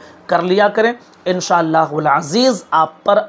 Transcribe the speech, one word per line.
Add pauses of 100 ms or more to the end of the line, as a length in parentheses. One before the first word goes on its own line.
(260)
کر
لیا
کریں، (320)
انشاءاللہ
العزیز
آپ
پر (100)